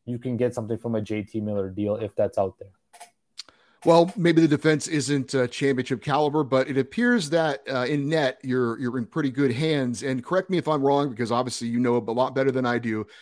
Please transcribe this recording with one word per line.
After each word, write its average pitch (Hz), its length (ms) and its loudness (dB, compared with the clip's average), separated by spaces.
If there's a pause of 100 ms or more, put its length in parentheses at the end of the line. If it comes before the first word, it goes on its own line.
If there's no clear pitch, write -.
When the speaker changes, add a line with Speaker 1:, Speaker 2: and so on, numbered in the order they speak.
Speaker 1:
you 120 140 -8
can 123 180 -6
get 120 180 0
something 110 240 -6
from 117 160 -6
a 107 60 -2
J 104 220 -4
T 107 180 -8
Miller 101 300 -4
deal, 104 260 -2
if 104 180 -8
that's 101 240 -2
out 95 200 -2
there. 101 120 -20 (1120)
Speaker 2:
Well, 170 320 6
maybe 165 240 4
the 165 60 6
defense 151 400 2
isn't, 143 480 -2
uh, 127 140 2
championship 131 540 -2
caliber, 147 420 0
but 131 240 0
it 135 100 -2
appears 220 520 0
that, 160 380 0
uh, 127 200 -2
in 143 200 0
net, 151 360 0
you're, 123 340 0
you're 123 180 -4
in 117 100 -4
pretty 147 240 -2
good 131 220 2
hands. 135 520 -2
And 131 200 -4
correct 185 260 -2
me 180 80 0
if 156 100 -4
I'm 151 140 0
wrong, 143 280 4
because 113 220 -2
obviously 120 340 -2
you 117 140 0
know 120 160 4
a - 20 4
lot 120 340 0
better 135 200 2
than 127 120 0
I 120 140 2
do. 110 260 -4 (180)